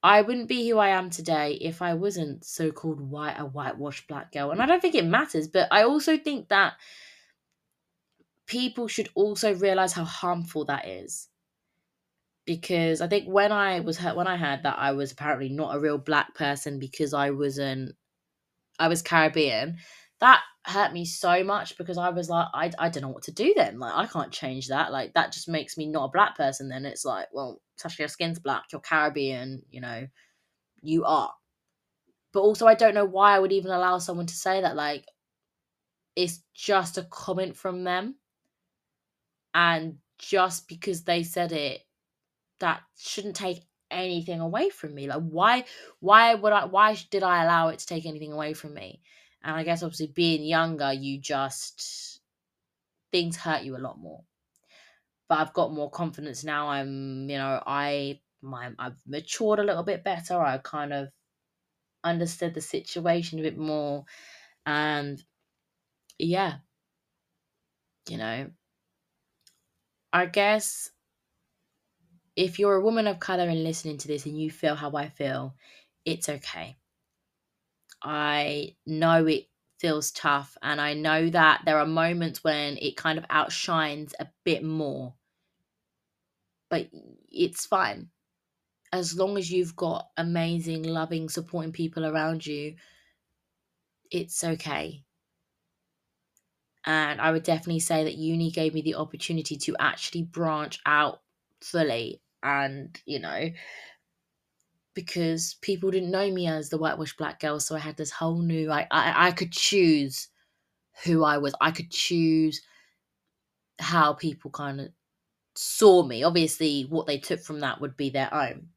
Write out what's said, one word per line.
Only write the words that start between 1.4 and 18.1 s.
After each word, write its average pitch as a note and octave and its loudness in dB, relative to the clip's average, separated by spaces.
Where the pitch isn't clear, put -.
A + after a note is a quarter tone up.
if E3 -6
I F3 0
wasn't E3+ -4
so-called D#3 -4
white, D3 -8
a D3 -8
whitewashed C#3 -8
black C#3+ -12
girl. C#3+ -4
And F#3+ -2
I B3+ 2
don't F4 6
think F4+ 2
it G#3+ 4
matters, F3 2
but F3+ 4
I G3+ 8
also D4 4
think D4+ -4
that G3 4
people B3 -4
should - -4
also G#3 2
realise F#3 2
how E3+ -4
harmful E3+ -4
that C#3 -4
is. - -12
Because E3 0
I F3 -2
think G3+ 0
when G3+ 4
I G3 0
was E3 -4
hurt, F3 -2
when F3 0
I F3+ -2
heard C#3+ -2
that C#3+ 0
I C#3 2
was C#3 -2
apparently C#3 -4
not C#3 -4
a D3 -2
real D3 2
black D3 0
person C#3+ -2
because C3+ -4
I C#3 2
wasn't, C#3 -4